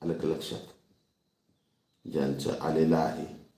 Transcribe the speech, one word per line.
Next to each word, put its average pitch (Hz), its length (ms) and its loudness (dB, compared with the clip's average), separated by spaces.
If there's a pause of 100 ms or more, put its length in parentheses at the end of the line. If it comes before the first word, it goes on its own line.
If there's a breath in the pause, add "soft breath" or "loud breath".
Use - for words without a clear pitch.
आलं 85 120 -2
का 80 140 -2
लक्षात? - 320 -4 (1500)
ज्यांचं 69 480 0
आलेलं 80 380 4
आहे 78 280 0 (320)